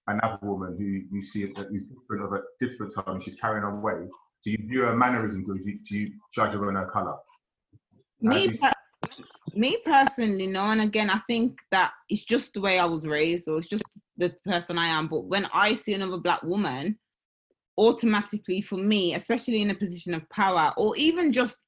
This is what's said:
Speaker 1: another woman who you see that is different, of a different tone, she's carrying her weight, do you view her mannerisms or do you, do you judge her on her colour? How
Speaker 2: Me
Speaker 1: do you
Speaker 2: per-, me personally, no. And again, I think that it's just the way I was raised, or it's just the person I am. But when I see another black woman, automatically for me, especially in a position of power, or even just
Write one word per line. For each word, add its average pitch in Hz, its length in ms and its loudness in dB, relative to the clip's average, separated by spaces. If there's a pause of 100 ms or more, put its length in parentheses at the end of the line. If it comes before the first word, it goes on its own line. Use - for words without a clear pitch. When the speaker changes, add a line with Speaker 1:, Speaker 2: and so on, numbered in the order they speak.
Speaker 1:
another 104 340 -2
woman 95 360 -6
who 98 380 -6
you 101 60 -4
see 101 240 -6
that 98 260 -10
is 101 120 -6
different, - 400 -10
of 101 100 -6
a 95 80 -4 (180)
different 120 340 -6
tone, 95 260 -6
she's - 160 -12
carrying 107 260 -2
her 101 180 -4
weight, 95 300 -4 (340)
do 104 80 -4
you 110 100 0
view 123 200 -2
her 117 140 2
mannerisms 110 540 0
or 95 60 -4
do 95 140 -8
you, 104 80 -8 (100)
do 101 100 -4
you 104 140 -4 (220)
judge 104 200 0
her 101 140 -2
on 98 80 -2
her 95 120 -2
colour? 90 280 -4 (1080)
How 220 60 4
Speaker 2:
Me 370 180 6
Speaker 1:
do - 60 0
you - 60 -8
Speaker 2:
per-, 269 120 6 (840)
me 262 300 2
personally, 233 600 4
no. 190 160 -2
And 214 180 4
again, 208 300 2
I 208 160 2
think 233 320 0 (100)
that 185 220 4 (180)
it's 208 140 -2
just - 320 0
the 202 60 -4
way 190 180 4
I 180 60 6
was 160 200 -2
raised, 160 420 0
or 156 120 0
it's 170 80 -6
just 208 160 -4 (340)
the 175 260 0
person 175 360 -2
I 170 80 2
am. 160 200 0
But 160 180 -4
when 190 280 0
I 202 220 4
see 214 180 -4
another 190 240 -4
black 170 240 0
woman, 170 560 -2 (800)
automatically 208 840 2
for 202 160 -8
me, 190 360 2
especially 226 480 -2
in 208 80 2
a 190 60 -2
position 175 400 -6
of 160 140 -8
power, 185 480 2
or 214 200 0
even 320 340 2
just 247 360 0